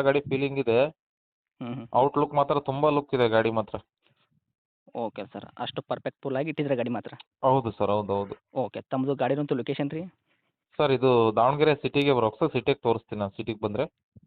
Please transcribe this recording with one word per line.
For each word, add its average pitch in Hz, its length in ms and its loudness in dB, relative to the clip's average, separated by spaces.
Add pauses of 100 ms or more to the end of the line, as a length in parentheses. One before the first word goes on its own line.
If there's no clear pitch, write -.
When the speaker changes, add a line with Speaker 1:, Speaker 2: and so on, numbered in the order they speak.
Speaker 1:
ಗಾಡಿ 139 220 4
ಫೀಲಿಂಗ್ 135 360 -4
ಇದೆ. 117 180 2 (840)
Speaker 2:
ಹ್ಮ್, 120 140 -8
ಹ್ಮ್. 117 200 -12
Speaker 1:
ಔಟ್‌ಲುಕ್ 143 400 2
ಮಾತ್ರ 143 260 0
ತುಂಬಾ 143 300 0
ಲುಕ್ 147 240 -2
ಇದೆ 123 140 2
ಗಾಡಿ 113 220 2
ಮಾತ್ರ. 110 260 -4 (1160)
Speaker 2:
ಓಕೆ 113 320 -10
ಸರ್, - 200 -16 (120)
ಅಷ್ಟು 120 240 -8
ಪರ್ಫೆಕ್ಟ್‌ಫುಲ್ - 540 -8
ಆಗಿ 151 140 -4
ಇಟ್ಟಿದ್ರೆ 147 260 -2
ಗಾಡಿ 120 160 -4
ಮಾತ್ರ. 107 200 -8 (300)
Speaker 1:
ಹೌದು 131 280 4
ಸರ್, 101 200 -2
ಹೌದು, 101 220 0
ಹೌದು. 101 220 -4 (240)
Speaker 2:
ಓಕೆ, 113 300 -6
ತಮ್ಮದು 135 260 -2
ಗಾಡಿನಂತೂ 139 400 -2
ಲೊಕೇಶನ್ 139 360 -4
ರೀ? 160 120 -10 (760)
Speaker 1:
ಸರ್, 143 140 4
ಇದು 127 180 4 (220)
ದಾವಣಗೆರೆ 143 440 4
ಸಿಟಿಗೆ 139 360 2
ಬರ್ಬೇಕು 113 260 2
ಸರ್, 160 140 0
ಸಿಟಿಗೆ 131 280 0
ತೋರಿಸ್ತೀನಿ 110 400 -2
ನಾನು, 98 160 -4
ಸಿಟಿಗೆ 113 240 -8
ಬಂದ್ರೆ. 110 240 -4 (420)